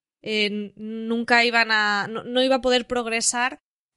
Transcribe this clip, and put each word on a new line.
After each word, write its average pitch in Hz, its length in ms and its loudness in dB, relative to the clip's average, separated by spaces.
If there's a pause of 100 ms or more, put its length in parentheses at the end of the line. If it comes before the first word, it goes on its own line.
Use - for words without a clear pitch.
(220)
eh, 208 560 -2
nunca 226 680 0
iban 233 280 2
a, 208 360 2
no, 220 160 -8
no 247 180 0
iba 262 140 4
a 254 60 0
poder 247 260 0
progresar, 240 720 -2 (380)